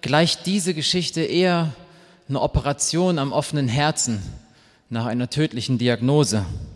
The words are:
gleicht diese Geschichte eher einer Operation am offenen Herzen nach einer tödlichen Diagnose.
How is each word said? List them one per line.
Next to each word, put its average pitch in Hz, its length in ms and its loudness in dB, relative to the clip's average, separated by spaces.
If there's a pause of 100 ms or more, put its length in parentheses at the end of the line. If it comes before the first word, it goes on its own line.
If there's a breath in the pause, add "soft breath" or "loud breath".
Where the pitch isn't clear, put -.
gleicht 151 420 2
diese 185 300 0
Geschichte 165 480 -2
eher 170 520 2 (540 loud breath)
einer 135 140 -2
Operation 156 760 0
am 139 140 -2
offenen 143 360 0
Herzen 123 520 0 (720 soft breath)
nach 117 160 -2
einer 120 240 -2
tödlichen 131 480 -2
Diagnose. 120 680 2 (320)